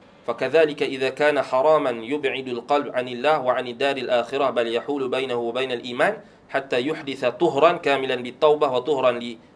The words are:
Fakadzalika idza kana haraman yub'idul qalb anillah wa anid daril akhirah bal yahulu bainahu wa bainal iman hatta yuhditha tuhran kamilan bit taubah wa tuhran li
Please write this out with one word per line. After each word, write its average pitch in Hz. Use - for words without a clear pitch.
Fakadzalika 143
idza 131
kana 147
haraman 131
yub'idul 127
qalb 143
anillah 127
wa 123
anid 123
daril 135
akhirah 127
bal 117
yahulu 127
bainahu 123
wa -
bainal 127
iman 139
hatta 139
yuhditha 135
tuhran 165
kamilan 131
bit 123
taubah 151
wa 123
tuhran 131
li 120